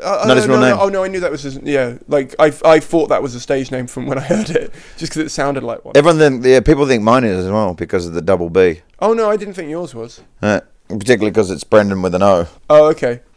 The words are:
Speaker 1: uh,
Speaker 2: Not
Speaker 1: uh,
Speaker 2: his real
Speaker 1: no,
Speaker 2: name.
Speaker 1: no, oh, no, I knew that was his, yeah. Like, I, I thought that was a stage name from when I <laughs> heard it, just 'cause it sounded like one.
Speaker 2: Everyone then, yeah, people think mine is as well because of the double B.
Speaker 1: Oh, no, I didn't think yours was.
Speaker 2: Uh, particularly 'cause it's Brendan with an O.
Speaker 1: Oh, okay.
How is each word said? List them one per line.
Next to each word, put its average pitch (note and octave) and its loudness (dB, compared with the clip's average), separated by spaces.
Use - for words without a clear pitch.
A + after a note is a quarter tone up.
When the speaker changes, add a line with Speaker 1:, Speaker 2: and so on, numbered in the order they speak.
Speaker 1:
uh, G3 -4
Speaker 2:
Not - 2
Speaker 1:
uh, B2+ 6
Speaker 2:
his B2+ 2
real B2+ 2
Speaker 1:
no, B2+ 4
Speaker 2:
name. B2 4
Speaker 1:
no, - -2
oh, G3 2
no, G3 -2
I F#3+ -4
knew F#3+ -6
that F3 -2
was C#3+ -8
his, C3+ -10
yeah. C3 -4
Like, C#3 -2
I, D3+ 4
I D#3+ 6
thought D3+ -2
that A2 0
was B2+ -8
a A#2+ -12
stage C#3 -4
name B2+ -8
from C3 -12
when C#3 -6
I C3 -6
<laughs> - -
heard G#3 -4
it, - -4
just D#3+ -10
'cause D#3 -4
it D3+ -6
sounded C#3+ -4
like A#2 -10
one. - -16
Speaker 2:
Everyone D#3 6
then, C#3 2
yeah, B2+ 6
people C#3+ 2
think A#2+ 0
mine B2 4
is F#2 -2
as F#2 -4
well G2+ -2
because F2 -4
of E2 -10
the E2 -4
double F2 0
B. F2 2
Speaker 1:
Oh, G#3+ 0
no, A3+ 0
I G#3+ 0
didn't G3+ -12
think E3+ -12
yours D#3+ -10
was. A#2 -16
Speaker 2:
Uh, G#2 0
particularly G#2+ 0
'cause F#2+ 0
it's E2 -10
Brendan G2+ 2
with F2+ -2
an F#2 0
O. F2+ 4
Speaker 1:
Oh, D3+ 6
okay. B2+ -2